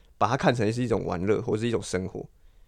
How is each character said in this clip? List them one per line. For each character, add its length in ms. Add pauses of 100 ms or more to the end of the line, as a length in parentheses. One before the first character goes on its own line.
(160)
把 100
它 80
看 200
成 180
是 100
一 60
种 160
玩 220
乐 160
或 140
是 120
一 20
种 120
生 260
活。 180 (420)